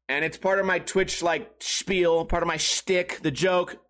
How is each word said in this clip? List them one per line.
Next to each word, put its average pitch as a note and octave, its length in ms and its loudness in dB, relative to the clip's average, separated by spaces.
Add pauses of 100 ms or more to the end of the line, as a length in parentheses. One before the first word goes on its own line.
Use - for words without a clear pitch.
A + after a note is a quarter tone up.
And C#3+ 160 0
it's D#3 120 -4
part F#3+ 220 0
of F#3+ 80 2
my F3+ 120 2
Twitch, - 440 -2
like, D#3+ 280 0 (100)
spiel, E3+ 640 0
part E3+ 180 0
of E3+ 40 -2
my E3 100 -2
shtick, - 680 0
the D#3 80 0
joke F3+ 460 0 (120)